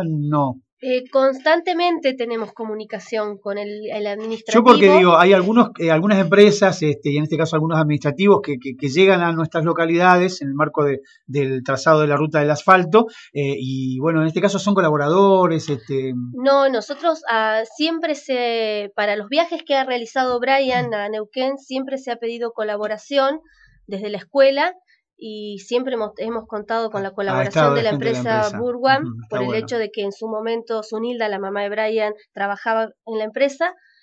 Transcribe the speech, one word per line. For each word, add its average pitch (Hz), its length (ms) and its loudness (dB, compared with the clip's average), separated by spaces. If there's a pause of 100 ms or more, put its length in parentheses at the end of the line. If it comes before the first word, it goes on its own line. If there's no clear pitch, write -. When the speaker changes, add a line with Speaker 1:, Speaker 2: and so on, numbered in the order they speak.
Speaker 1:
No. 147 560 -2 (200)
Speaker 2:
Eh, 254 280 -4
constantemente 311 1040 0
tenemos 233 400 -6
comunicación 214 840 -8
con 202 180 -8
el, 208 340 -10
el 208 120 -6 (480)
Speaker 1:
Yo 226 120 6
porque 220 260 8
Speaker 2:
administrativo. 196 80 8
Speaker 1:
digo, 180 200 6
hay 180 160 8
algunos, 202 360 4 (100)
eh, 165 100 0
algunas 185 300 4
empresas, 196 640 4
este, 147 280 0
y 143 60 0
en 151 60 0
este 156 140 -2
caso 160 180 -2
algunos 160 240 0
administrativos 151 640 2
que, 143 160 -4
que, 131 180 -10
que 143 120 -4
llegan 185 320 4
a 170 100 0
nuestras 160 320 -2
localidades 170 800 2
en 139 80 -4
el 135 40 -4
marco 147 300 -2
de, 139 160 0 (260)
del 131 380 -2
trazado 151 380 2
de 151 60 2
la 147 100 2
ruta 151 220 0
del 147 120 2
asfalto, 185 560 4 (260)
eh, 139 240 -2
y 131 420 -6
bueno, 160 220 0
en 160 60 0
este 160 140 -2
caso 196 180 0
son 202 160 0
colaboradores, 170 960 2
este. 131 440 -4 (200)
Speaker 2:
No, 277 360 2
nosotros, 311 600 -4
ah, 220 320 0 (120)
siempre 320 380 -2
se, 226 840 -4
para 208 200 -2
los 208 140 -10
viajes 320 340 -2
que 285 120 -2
ha 269 100 0
realizado 247 540 -4
Brian 254 540 0
a 208 160 -4
Neuquén, 262 480 -6
siempre 269 400 -8
se 262 140 -10
ha 240 60 -6
pedido 233 340 -6
colaboración 214 880 -2 (480)
desde 202 220 -8
la 202 80 -8
escuela, 277 560 2 (440)
y 214 420 -12
siempre 254 340 -4
hemos, 214 240 -6
hemos 220 280 -8
contado 226 460 -6
con 202 100 -6
la 196 60 -8
Speaker 1:
Ha, 190 40 -10
ha 196 40 -20
Speaker 2:
colaboración 190 320 -2
Speaker 1:
estado 147 280 2
Speaker 2:
de 139 80 0
la - 80 0
Speaker 1:
gente 139 120 -4
de - 80 -2
la - 80 -2
Speaker 2:
empresa 220 160 -2 (120)
Speaker 1:
empresa. 202 120 -6
Speaker 2:
Burguam, 247 460 -2
Speaker 1:
Ujú, - 160 -8
está - 80 -20
Speaker 2:
por 208 100 -4
el 247 60 -2
Speaker 1:
bueno. 226 200 -4
Speaker 2:
hecho 240 120 -6
de 220 120 -4
que 214 120 -8
en 202 100 -4
su 220 160 -12
momento 226 560 -6
Zunilda, 226 460 -6
la 202 100 -4
mamá 202 220 -6
de 202 80 -4
Brian, 214 440 -2 (200)
trabajaba 214 560 -4 (160)
en 226 120 -8
la 214 60 -4
empresa, 277 500 -2 (300)